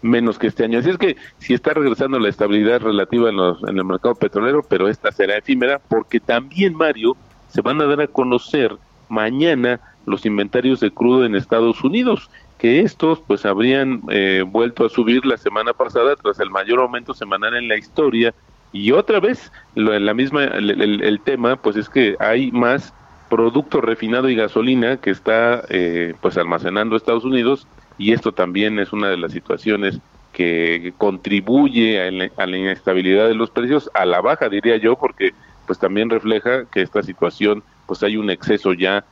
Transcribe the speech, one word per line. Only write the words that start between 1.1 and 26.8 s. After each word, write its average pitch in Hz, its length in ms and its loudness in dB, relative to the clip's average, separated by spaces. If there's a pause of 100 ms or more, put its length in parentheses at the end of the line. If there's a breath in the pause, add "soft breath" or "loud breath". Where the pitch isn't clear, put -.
sí - 120 -2
está - 220 0
regresando 135 440 0
la 104 120 0
estabilidad 107 500 2
relativa 113 480 0
en 104 80 -2
los, 90 320 0
en 98 80 -4
el 92 80 0
mercado 95 300 -2
petrolero, 113 520 0
pero 95 220 2
esta 107 240 -2
será 101 240 0
efímera, 131 420 0
porque 113 420 -2
también, 143 540 0
Mario, 147 440 0 (300)
se - 120 -2
van 131 220 0
a - 20 2
dar 143 160 2
a 147 60 0
conocer 123 680 0 (340)
mañana 123 680 0 (280 soft breath)
los 98 180 -4
inventarios 113 560 0
de 104 100 2
crudo 127 360 2
en 107 80 -2
Estados 113 500 0
Unidos, 220 460 0 (260 loud breath)
que 123 240 2
estos, 165 400 0
pues, - 240 -2
habrían, 123 640 0
eh, 95 380 2
vuelto 117 400 0
a - 20 2
subir 120 380 0
la 123 100 0
semana 107 380 -2
pasada 127 420 0
tras 104 240 -4
el 98 80 -2
mayor 98 300 -2
aumento 123 340 -2
semanal 104 420 -4
en 120 140 -6
la 110 80 0
historia. 117 560 0 (400)
Y 101 200 0
otra 202 280 2
vez, 220 320 -2 (220 loud breath)
lo, 110 180 0
en 101 140 0
la 107 80 0
misma, 139 300 0
el, 101 260 -2
el, 104 320 0
el 107 180 0
tema, 127 360 0
pues, 107 200 -2
es 107 140 -6
que 113 300 2
hay 120 320 0
más 123 420 0 (340)
producto 117 540 0
refinado 117 480 0
y 123 40 2
gasolina 117 600 0
que - 140 -4
está, 113 580 0
eh, 85 540 -2
pues, 90 160 0
almacenando 92 580 -2